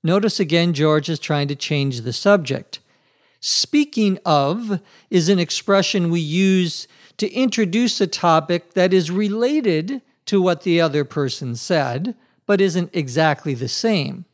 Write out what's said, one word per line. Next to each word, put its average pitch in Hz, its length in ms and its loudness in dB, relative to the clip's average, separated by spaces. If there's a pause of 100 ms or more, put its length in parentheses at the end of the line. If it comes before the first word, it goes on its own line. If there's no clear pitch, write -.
Notice 190 380 0
again, 170 340 2
George 151 360 2
is 156 100 -4
trying 143 300 -2
to 143 60 -4
change 139 460 -4
the 117 120 -6
subject. 180 680 -2 (640)
"Speaking 233 840 0
of" 175 540 0 (300)
is 170 180 2
an 190 120 4
expression 190 720 0
we 170 120 0
use 180 640 0 (300)
to 214 160 -2
introduce 226 680 0
a 190 80 2
topic 165 680 0
that 185 180 2
is 175 180 2
related 214 880 -2 (260)
to 196 140 2
what 175 200 0
the 170 180 2
other 147 240 2
person 131 520 -6
said, 147 600 -2 (300)
but 196 160 2
isn't 175 320 0
exactly 147 640 0
the 123 120 -6
same. 175 680 -2